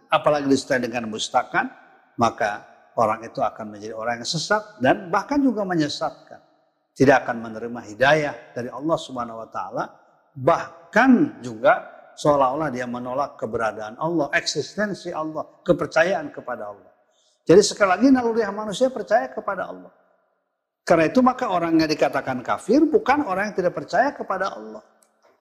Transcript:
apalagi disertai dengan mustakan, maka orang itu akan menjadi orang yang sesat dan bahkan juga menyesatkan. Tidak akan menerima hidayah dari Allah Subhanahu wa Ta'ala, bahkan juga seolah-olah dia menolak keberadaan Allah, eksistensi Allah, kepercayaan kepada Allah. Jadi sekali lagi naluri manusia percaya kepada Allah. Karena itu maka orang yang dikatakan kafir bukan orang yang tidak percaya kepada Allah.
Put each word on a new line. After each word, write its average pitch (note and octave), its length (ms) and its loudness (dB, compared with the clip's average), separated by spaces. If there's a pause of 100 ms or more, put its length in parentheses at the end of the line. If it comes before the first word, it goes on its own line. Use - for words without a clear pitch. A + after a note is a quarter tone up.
apalagi D3+ 400 0
disertai C3+ 320 2
dengan A#2 300 -6
mustakan, B2 580 -2 (480)
maka A2 480 -2 (320)
orang A2+ 320 0
itu B2 160 -4
akan G#2+ 320 -6
menjadi G#2+ 160 -12
orang A#2 320 -6
yang - 40 -10
sesat G3+ 520 -4
dan F3 320 0
bahkan G#3 300 -2
juga G#3+ 240 0
menyesatkan. D#3+ 760 -4 (560)
Tidak C3+ 160 6
akan A#2 400 0
menerima A#2 280 -10 (120)
hidayah C#3 420 2 (220)
dari A#2+ 160 -8
Allah D3 240 -4
Subhanahu A#2 480 -8
wa G#2+ 80 -18
Ta'ala, A2+ 320 -8 (480)
bahkan E3 1120 2
juga B2+ 400 2 (320)
seolah-olah C#3+ 560 2
dia B2 160 -6
menolak B2 480 -6
keberadaan A2 640 -6
Allah, D#3+ 320 -2
eksistensi F3 800 -4
Allah, D#3 320 -8 (160)
kepercayaan D#3+ 720 0
kepada A2+ 400 -10
Allah. - 240 -20 (500)
Jadi F#3+ 160 8
sekali G3+ 320 2
lagi A3 160 4
naluri A#3 400 2
manusia G#3+ 400 -2
percaya A#3+ 400 0
kepada G3 400 -8
Allah. F#3 220 -18 (920)
Karena E3 240 4
itu A#3+ 160 2
maka B3+ 300 2
orang E3 260 2
yang D#3 80 4
dikatakan C#3 560 0
kafir G#3 480 2
bukan A#3 380 2
orang G3 240 -2
yang - 60 -16
tidak F3 160 0
percaya G3+ 360 0
kepada G3 400 -6
Allah. A3 320 -14 (580)